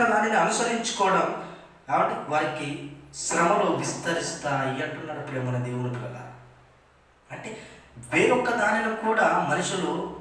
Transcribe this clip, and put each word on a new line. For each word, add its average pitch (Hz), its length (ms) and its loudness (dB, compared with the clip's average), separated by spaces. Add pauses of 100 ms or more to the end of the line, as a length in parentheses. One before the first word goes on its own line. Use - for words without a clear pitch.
దానిని 220 280 4
అనుసరించుకోవడం, 202 1080 2 (500)
ఏమండి, - 360 0
వారికి 151 640 -2 (220)
శ్రమలు 185 640 2
విస్తరిస్తాయి 143 1040 -2
అంటున్నాడు 147 380 -6
ప్రియమైన 127 360 -4
దేవుని 123 320 -2
పిల్లలారా. 123 360 -8 (1080)
అంటే 131 260 -10 (540)
వేరొక 247 380 4
దానిని 220 460 2
కూడా 220 540 4
మనుషులు, 180 720 -2